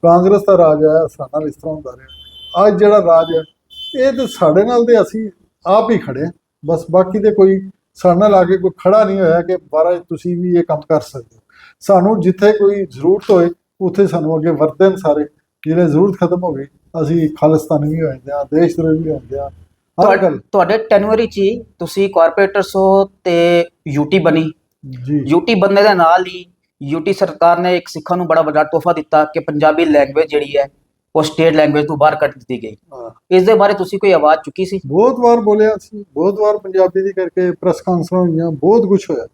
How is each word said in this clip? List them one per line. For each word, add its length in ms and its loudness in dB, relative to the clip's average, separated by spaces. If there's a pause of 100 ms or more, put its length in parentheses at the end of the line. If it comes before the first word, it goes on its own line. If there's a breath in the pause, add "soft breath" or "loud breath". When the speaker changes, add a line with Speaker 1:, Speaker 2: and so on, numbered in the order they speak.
Speaker 1:
ਕਾਂਗਰਸ 380 4
ਦਾ 160 4
ਰਾਜ 200 4
ਹੈ, 300 2
ਸਾਡੇ 320 -8
ਨਾਲ 80 -6
ਇਸ 80 -10
ਤਰ੍ਹਾਂ 200 -10
ਹੁੰਦਾ 160 -16
ਰਿਹਾ। 760 -4
ਅੱਜ 120 0
ਜਿਹੜਾ 180 4
ਰਾਜ 280 4 (120)
ਹੈ, 60 -4 (560)
ਇਹ 120 0
ਤੇ 160 -4
ਸਾਡੇ 360 0
ਨਾਲ 220 0
ਤੇ 160 2
ਅਸੀਂ 280 -6 (360)
ਆਪ 260 0
ਹੀ 60 0
ਖੜੇ 280 -6
ਹਾਂ। 60 -8 (340)
ਬਸ 260 -4
ਬਾਕੀ 280 0
ਤੇ 140 0
ਕੋਈ 360 2 (240)
ਸਾਡੇ 260 0
ਨਾਲ 160 4
ਆ 80 4
ਕੇ 140 0
ਕੋਈ 200 -2
ਖੜਾ 260 2
ਨਹੀਂ 160 -2
ਹੋਇਆ 220 2
ਕਿ 140 -4
"ਮਹਾਰਾਜ 440 -2
ਤੁਸੀਂ 380 -8
ਵੀ 180 -2
ਇਹ 80 2
ਕੰਮ 160 -4
ਕਰ 220 -2
ਸਕਦੇ 340 -18
ਹੋ।" 60 -20 (380 soft breath)
ਸਾਨੂੰ 420 4
ਜਿੱਥੇ 300 2
ਕੋਈ 340 2
ਜ਼ਰੂਰਤ 460 -2
ਹੋਏ, 180 4 (320)
ਉੱਥੇ 260 0
ਸਾਨੂੰ 300 -2
ਅੱਗੇ 120 -2
ਵਰਤਣ 460 0
ਸਾਰੇ। 280 -2 (420)
ਜਿਹੜੇ 200 2
ਜ਼ਰੂਰਤ 380 2
ਖਤਮ 200 -2
ਹੋ 100 -4
ਗਈ, 100 -10 (380)
ਅਸੀਂ 280 0 (120)
ਖਾਲਿਸਤਾਨੀ 540 0
ਵੀ 60 -4
ਹੋ 60 -2
ਜਾਂਦੇ 240 -10
ਹਾਂ, 140 -6 (100)
ਦੇਸ਼ 220 0
ਦਰੋਹੀ 200 0
ਵੀ 120 -6
ਹੋ 60 -4
ਜਾਂਦੇ 240 -12
ਹਾਂ। 100 -10
ਹਰ 540 -8
Speaker 2:
ਤੁਹਾ-, 180 2
Speaker 1:
ਗੱਲ। 180 -2 (120)
Speaker 2:
ਤੁਹਾਡੇ 260 0
ਟੈਨਿਓਰ 400 0
ਵਿੱਚ 200 -4
ਹੀ 260 -2 (160)
ਤੁਸੀਂ 300 -4
ਕਾਰਪੋਰੇਟਰ 520 0
ਸੋ 500 0 (120)
ਤੇ 420 2 (220)
ਯੂਟੀ 320 0
ਬਣੀ। 320 0 (560)
Speaker 1:
ਜੀ। 200 -2
Speaker 2:
ਯੂਟੀ 280 0
ਬਣਨੇ 280 2
ਦੇ 100 4
ਨਾਲ 340 2
ਹੀ 180 -16 (380)
ਯੂਟੀ 300 -4
ਸਰਕਾਰ 460 0
ਨੇ 180 0
ਇੱਕ 100 -8
ਸਿੱਖਾਂ 300 -6
ਨੂੰ 100 -4
ਬੜਾ 140 2
ਵੱਡਾ 220 0
ਤੋਹਫਾ 300 -2
ਦਿੱਤਾ 320 0
ਕਿ 140 -8
ਪੰਜਾਬੀ 460 0
ਲੈਂਗੁਏਜ 440 0
ਜਿਹੜੀ 280 -4
ਹੈ, 100 -2 (480)
ਉਹ 80 2
ਸਟੇਟ 300 0
ਲੈਂਗੁਏਜ 340 2
ਤੋਂ 100 -6
ਬਾਹਰ 180 2
ਕੱਢ 160 -2
ਦਿੱਤੀ 320 -12
ਗਈ। 100 -14
Speaker 1:
ਹਾਂ। 360 -20 (220)
Speaker 2:
ਇਸ 140 4
ਦੇ 80 4
ਬਾਰੇ 200 2
ਤੁਸੀਂ 260 -6
ਕੋਈ 120 0
ਆਵਾਜ਼ 280 2
ਚੁੱਕੀ 260 -8
ਸੀ? 220 -8
Speaker 1:
ਬਹੁਤ 320 0
ਵਾਰ 200 4
ਬੋਲਿਆ 420 0
ਸੀ, 320 -18
ਬਹੁਤ 260 -2
ਵਾਰ 180 0
ਪੰਜਾਬੀ 440 0
ਦੀ 120 -4
ਕਰਕੇ 380 -4
ਪ੍ਰੈਸ 300 -4
ਕਾਨਫਰੰਸ 320 -4
ਹੋਈਆਂ, 380 -2
ਬਹੁਤ 360 0
ਕੁਛ 220 -2
ਹੋਇਆ। 240 -6